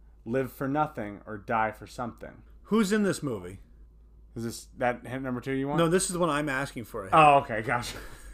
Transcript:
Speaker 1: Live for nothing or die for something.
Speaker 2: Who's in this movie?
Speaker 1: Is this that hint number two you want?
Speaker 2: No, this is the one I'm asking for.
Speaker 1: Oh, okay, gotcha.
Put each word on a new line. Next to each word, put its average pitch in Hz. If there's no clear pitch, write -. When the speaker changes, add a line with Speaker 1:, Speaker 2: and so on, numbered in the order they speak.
Speaker 1:
Live 123
for 139
nothing 131
or 107
die 110
for 104
something. -
Speaker 2:
Who's 208
in 214
this 175
movie? 95
Speaker 1:
Is 117
this 110
that 120
hint 131
number 123
two 135
you 135
want? 151
Speaker 2:
No, 165
this 180
is -
the 175
one 170
I'm 147
asking 135
for. 101
Speaker 1:
Oh, 151
okay, 113
gotcha. 120